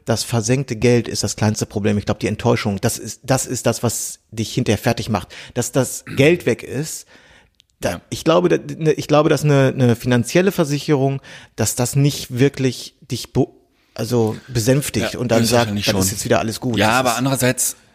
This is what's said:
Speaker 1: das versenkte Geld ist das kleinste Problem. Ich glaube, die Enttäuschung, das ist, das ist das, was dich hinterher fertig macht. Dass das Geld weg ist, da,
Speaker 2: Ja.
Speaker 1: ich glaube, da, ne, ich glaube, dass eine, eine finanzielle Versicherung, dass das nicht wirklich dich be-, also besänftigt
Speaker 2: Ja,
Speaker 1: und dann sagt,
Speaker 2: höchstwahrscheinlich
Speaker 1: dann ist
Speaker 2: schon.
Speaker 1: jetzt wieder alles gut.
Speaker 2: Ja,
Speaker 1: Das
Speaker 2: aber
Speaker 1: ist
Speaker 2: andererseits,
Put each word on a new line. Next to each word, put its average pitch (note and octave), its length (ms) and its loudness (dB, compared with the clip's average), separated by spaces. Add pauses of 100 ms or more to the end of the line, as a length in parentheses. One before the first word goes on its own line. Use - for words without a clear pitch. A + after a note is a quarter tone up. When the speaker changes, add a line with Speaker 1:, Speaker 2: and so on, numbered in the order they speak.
Speaker 1:
das A2+ 180 -2
versenkte A#2+ 540 -2
Geld A#2+ 320 2
ist - 120 -6
das G#2 140 -4
kleinste G#2+ 300 0
Problem. G#2 320 0
Ich G2+ 80 -2
glaube, G#2 160 -2
die A#2 60 -2
Enttäuschung, A2 520 0
das - 180 -2
ist, - 260 -12
das C3 220 0
ist B2+ 200 -6
das, A#2 180 0
was - 360 -4 (120)
dich A2 220 -6
hinterher A#2 240 0
fertig - 320 -2
macht. G#2 260 -4 (180)
Dass A#2+ 200 -4
das - 320 -2 (100)
Geld D#3+ 300 4
weg A#2 180 0
ist, C#3 440 -10 (720)
da, A2+ 80 -2
Speaker 2:
Ja. F2 200 -6
Speaker 1:
ich - 140 -8
glaube, F3 240 4
da, D#3+ 100 4 (200)
ne, D#3 160 2
ich - 160 -4
glaube, D3+ 180 4
dass D3+ 160 2
eine, C#3 320 4
eine B2 220 4
finanzielle B2 560 2
Versicherung, C#3 680 0 (360)
dass A2+ 180 -2
das B2 220 -2
nicht C#3 420 0
wirklich C3 640 0
dich - 320 -10
be-, B2 140 2 (480)
also A2+ 420 0 (100)
besänftigt A#2+ 680 0
Speaker 2:
Ja, - 40 -8
Speaker 1:
und A#2+ 100 -2
dann A2+ 140 4
sagt, A2+ 280 2
Speaker 2:
höchstwahrscheinlich G2+ 160 -2
Speaker 1:
dann G2+ 100 0
ist F#2+ 80 2
Speaker 2:
schon. F#2+ 100 0
Speaker 1:
jetzt - 80 -8
wieder - 160 2
alles G#2+ 220 -6
gut. A#2+ 180 -2
Speaker 2:
Ja, G#2 80 4
Speaker 1:
Das A2+ 120 2
Speaker 2:
aber B2+ 120 2
Speaker 1:
ist A2+ 60 -2
Speaker 2:
andererseits, B2+ 580 0 (200)